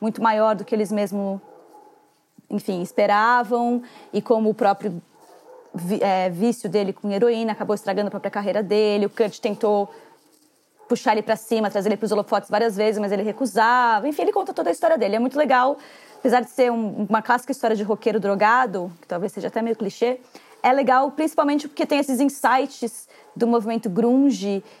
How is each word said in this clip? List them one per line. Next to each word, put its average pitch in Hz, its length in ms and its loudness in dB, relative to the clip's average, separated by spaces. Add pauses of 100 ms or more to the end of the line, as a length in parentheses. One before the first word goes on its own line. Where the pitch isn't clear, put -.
muito 214 220 -4
maior 220 320 2
do 208 100 -10
que - 80 -8
eles 214 200 -2
mesmo, 196 500 -4 (1040)
enfim, 196 320 -4
esperavam, 233 1040 2 (300)
e 208 100 -2
como 220 280 2
o 208 40 2
próprio 196 480 -2 (720)
vi-, 180 260 -4
é, 190 300 2
vício 208 380 -2
dele 196 240 0
com 208 180 -6
heroína 226 400 0
acabou 208 240 -4
estragando 202 320 -2
a 190 60 -6
própria 196 180 -8
carreira 202 320 -2
dele. 208 440 2
O 202 40 -2
Kurt - 300 -2
tentou 208 520 0 (960)
puxar 247 240 0
ele 214 100 0
pra 220 120 0
cima, 214 360 -2
trazer 202 180 -2
ele 208 80 0
pros 214 160 -2
holofotes 202 360 -2
várias 214 280 0
vezes, 214 240 0
mas 202 100 -2
ele 202 140 -2
recusava. 226 840 2
Enfim, 302 160 -2
ele 381 100 0
conta 381 220 -2
toda 339 160 -2
a - 20 2
história 330 240 2
dele. 208 200 0
É - 20 2
muito 262 180 -2
legal, 277 400 2 (440)
apesar 247 200 4
de 226 100 -6
ser 247 200 2
um, 220 380 -2
uma 220 120 2
clássica 240 300 0
história 233 240 0
de 208 80 -2
roqueiro 214 380 0
drogado, 202 800 2
que - 80 -20
talvez 180 240 -6
seja - 160 -6
até 220 120 -4
meio 226 140 -2
clichê, 233 460 -4 (420)
é 247 100 4
legal 269 380 4
principalmente 294 580 0
porque - 160 -4
tem 285 140 0
esses 269 220 0
insights 269 840 0 (300)
do - 100 0
movimento 233 440 0
grunge 214 720 2 (160)